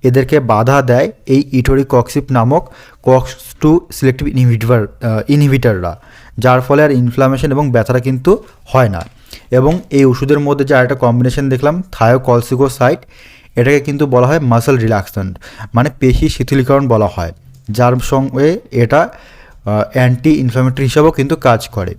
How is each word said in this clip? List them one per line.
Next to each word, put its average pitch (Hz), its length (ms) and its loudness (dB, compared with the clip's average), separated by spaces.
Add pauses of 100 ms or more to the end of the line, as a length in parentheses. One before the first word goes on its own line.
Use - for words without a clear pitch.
এদেরকে 131 380 2
বাধা 120 420 2
দেয় 127 300 0 (140)
এই 135 260 2
ইটোরিকক্সিব 131 760 0
নামক 127 400 0 (320)
কক্স 127 300 2 (280)
টু 160 320 2
সিলেক্টিভ 131 360 -2
ইনহিবিটর, 120 580 0
আহ, 110 420 -4
ইনহিবিটররা, 127 720 0 (380)
যার 127 220 2
ফলে 143 220 2
আর 151 80 2
ইনফ্ল্যামেশন 131 600 0
এবং 139 200 -2
ব্যথাটা 120 300 0
কিন্তু 131 440 0 (200)
হয় 131 240 2
না। 90 160 -6 (460)
এবং 143 300 2 (100)
এই 139 140 4
ওষুধের 135 360 2
মধ্যে 143 240 -2
যে 139 100 0
আরেকটা 127 200 2
কম্বিনেশন 127 540 0
দেখলাম, 143 340 -2 (100)
থায়োকলসিকোসাইড, 127 1040 0 (580)
এটাকে 135 240 2
কিন্তু 143 260 -4
বলা 123 200 2
হয় 151 120 2
মাসল 123 400 0
রিল্যাক্সেন্ট, 101 600 -4 (360)
মানে 127 240 2
পেশি 131 300 2
শিথিলীকরণ 139 600 0
বলা 107 260 2
হয়, 90 180 -8 (380)
যার 123 320 0
সঙ্গে 135 580 -2 (100)
এটা, 120 300 0
আহ, - 920 -6
অ্যান্টি 127 380 0
ইনফ্ল্যামেটরি 131 540 0
হিসাবেও 151 260 2
কিন্তু 143 260 -2
কাজ 117 320 0
করে। 92 300 -8